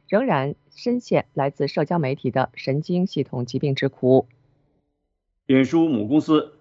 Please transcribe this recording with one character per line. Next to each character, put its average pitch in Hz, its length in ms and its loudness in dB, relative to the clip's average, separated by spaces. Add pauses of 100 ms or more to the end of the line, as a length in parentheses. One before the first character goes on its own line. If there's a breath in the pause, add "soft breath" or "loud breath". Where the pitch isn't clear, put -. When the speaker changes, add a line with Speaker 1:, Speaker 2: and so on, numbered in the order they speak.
Speaker 1:
仍 220 180 0
然 147 300 -2 (180)
深 240 280 -4
陷 - 320 0
来 139 160 -2
自 147 180 -4
社 160 160 -2
交 170 160 -2
媒 139 160 -2
体 131 160 -6
的 131 240 0
神 139 260 -4
经 180 260 -2
系 139 180 -4
统 123 200 -8
疾 127 140 -8
病 143 160 -2
之 139 140 -2
苦。 127 380 2 (1200)
Speaker 2:
脸 131 200 4
书 165 240 2
母 107 180 -2
公 147 140 2
司 151 400 0